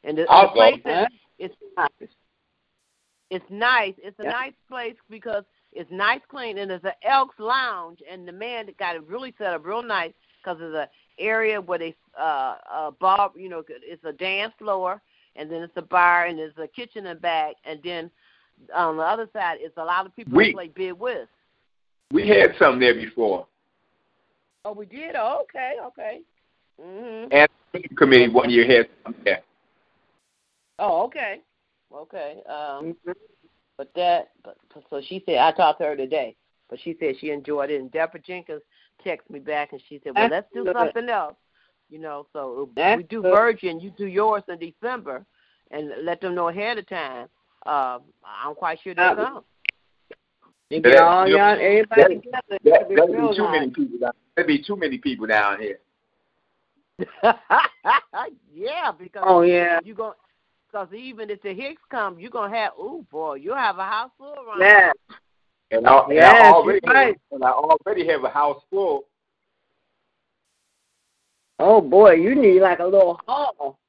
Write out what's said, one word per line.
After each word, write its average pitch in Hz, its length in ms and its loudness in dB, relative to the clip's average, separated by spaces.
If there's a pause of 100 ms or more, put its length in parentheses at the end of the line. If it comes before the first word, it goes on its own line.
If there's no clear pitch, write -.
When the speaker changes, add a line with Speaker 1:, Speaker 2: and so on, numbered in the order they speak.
Speaker 1:
And 151 140 -6
the, 170 120 -2
Speaker 2:
I'll 190 180 8
Speaker 1:
the 196 60 -4
place 113 300 4
Speaker 2:
go. 160 200 -2
Speaker 1:
is, 240 40 -2 (300)
it's - 180 -14 (220)
nice. - 320 -8 (1200)
It's 185 200 -12
nice. 214 500 -2
It's 190 200 -20
a 214 40 -14
Speaker 3:
Yeah. 147 80 -6
Speaker 1:
nice 262 220 -8 (140)
place 240 280 -12 (140)
because 208 340 -10 (280)
it's 165 200 -16
nice, 208 360 -4
clean, 240 300 -14
and 196 140 -10
it's 175 120 -12
an 190 100 -8 (100)
Elks 262 360 -2
Lounge. 214 680 -6
And 180 180 -20
the 175 40 -18
man 220 340 -14 (120)
got 175 180 -8
it 160 80 -14
really 240 340 -14
set 190 160 -6
up 170 120 -10
real 220 180 -8
nice 190 300 -6 (300)
'cause 175 160 -10
it's 160 160 -14
an 147 120 -6 (320)
area 214 420 -4
where 175 160 -8
they, 165 180 -10 (220)
uh, 139 380 -6 (160)
a 151 220 -10
bar, 196 420 0
you 185 140 -18
know, 165 180 -14
it's 156 360 -20
a 156 100 -12
dance 196 420 -8
floor, 190 460 -6 (340)
and 156 160 -16
then 165 100 -10
it's 170 160 -18
a 175 40 -10
bar, 175 440 2
and 170 140 -8
there's 156 180 -14
a 156 100 -14
kitchen 226 400 -18
and 165 140 -14
back, 160 340 -6 (100)
and 147 180 -16
then 170 260 -12 (640)
on 160 240 -4
the 160 60 -6
other 220 280 -4
side, 175 300 -8
it's 160 160 -16
a 165 60 -12
lot 180 220 -4
of 190 100 -20
people 165 200 -10
Speaker 2:
We 208 120 6
Speaker 1:
who - 60 -4
play 180 160 -14
bid 185 240 -10
whist. 185 360 -12 (840)
Speaker 2:
We 202 160 0
had 202 300 4
something 135 220 4
there 123 160 4
before. 110 500 -4 (1200)
Speaker 1:
Oh, 214 60 -8
we 208 140 -16
did? 294 300 -16
Oh, 254 260 -4
okay, 262 380 -10
okay. - 420 -14 (600)
Mm-hmm. 220 520 -14
Speaker 2:
And 147 160 6 (240)
the 180 80 -10 (140)
committee 127 340 6
one 120 200 2
year 117 160 4
had 120 220 4 (160)
some 113 120 -14 (100)
there. 98 160 -2 (1400)
Speaker 1:
Oh, 185 260 0
okay. 240 360 -10 (520)
Okay. 156 440 -14 (100)
Um, 147 480 -12 (120)
Speaker 3:
Mm-hmm. 175 40 -10 (680)
Speaker 1:
but 139 180 -16
that, 175 340 -2 (140)
but, - 120 -20 (340)
so 143 160 -10
she 190 200 -12
said, 160 140 -2
I 156 120 4
talked 160 300 0
to 160 60 -4
her 151 80 -6
today, 131 400 -6 (340)
but 120 100 -18
she 170 200 -14
said 139 200 -6
she 151 120 -10
enjoyed 143 380 -8
it. 143 120 -6
And 127 100 -18
Deborah 160 300 -6
Jenkins 170 400 -16 (440)
texted 175 240 -12
me 143 100 -18
back, 147 340 -8
and 135 160 -20
she 143 140 -20
said, 139 120 -12
"Well, 220 140 -2
Speaker 3:
That's - 20 -4
Speaker 1:
let's 196 220 -8
do - 120 -12
Speaker 3:
good. 269 100 -6
Speaker 1:
something 240 340 -6
else." 220 260 -8 (540)
You 151 100 -20
know, 147 340 -16
so 135 420 -12
Speaker 3:
That's 185 220 0
Speaker 1:
we 175 60 -10
do 214 200 -10
Speaker 3:
good. 185 100 4
Speaker 1:
Virgin, 202 460 0
you 185 180 -16
do 202 80 -8
yours 202 420 -2
in 170 120 -14
December, 175 640 -12 (460)
and 147 200 -12 (120)
let 170 180 -8
them 180 140 -8
know 170 140 -4
ahead 214 280 -8
of 190 100 -14
time. 131 400 -12 (380)
Uh, 131 340 -4 (240)
I'm 110 320 -14
quite 165 280 -8
sure 185 100 -14
they'll 180 120 0
Speaker 3:
Uh, 185 100 2
Speaker 1:
come. 240 280 -8 (1300)
Speaker 3:
you 160 120 -6
Speaker 2:
That, 123 100 6
Speaker 3:
get 147 100 10
all 180 260 6
Speaker 2:
you 196 100 4
know, - 20 4 (100)
Speaker 3:
y'all, 208 100 2
everybody 214 420 4
Speaker 2:
that, 185 220 4
Speaker 3:
together. 247 400 -10
Speaker 2:
that, - 180 6
Speaker 3:
It'll - 80 -8
be 196 60 -2
Speaker 2:
that'd 175 160 4
be 220 60 -4
Speaker 3:
real 220 180 0
Speaker 2:
too 208 160 -2
many 151 140 0
Speaker 3:
nice. 127 100 -8
Speaker 2:
people 120 240 -6
down, 120 120 -4 (240)
that'd 170 120 0
be 147 160 0
too 202 140 -8
many 143 220 -6
people 110 280 -6
down 104 320 0
here. 104 200 -10 (1200)
Speaker 1:
<laughs> 220 340 -2 (1200)
Yeah, 269 380 -8
because 180 340 -14
Speaker 3:
Oh, 180 160 6
yeah. 175 420 2
Speaker 1:
you 214 120 -20
gon-, 220 180 -10 (580)
'cause 190 220 -10
even 226 360 -16
if 202 120 -12
the 196 120 -10
Hicks 277 360 -14
come, 196 300 -8
you 226 100 -18
gonna 214 260 -8
have, 214 220 -4
ooh, 240 320 -14
boy, 156 260 -8
you'll 165 200 -10
have 214 220 -4
a 190 80 -8
house 226 320 -8
full 285 180 -20
around. 226 240 -12
Speaker 3:
Yeah. 190 320 6 (800)
Speaker 2:
And 113 160 0
I, 135 120 10
and - 120 0
I - 20 2
Speaker 3:
Yes, 190 400 10
Speaker 2:
already 190 300 6
Speaker 3:
you're 247 100 2
right. 262 240 4 (140)
Speaker 2:
and - 120 -8
I 127 80 2
already 160 560 0
have 147 180 -2
a - 40 -2
house 143 400 -2
full. 170 360 -2 (2500)
Speaker 3:
Oh, 202 220 8
boy, 180 320 8
you 185 220 2
need, 190 260 6
like, 180 180 4
a 175 60 -2
little 185 420 4
hall. 226 500 -6 (120)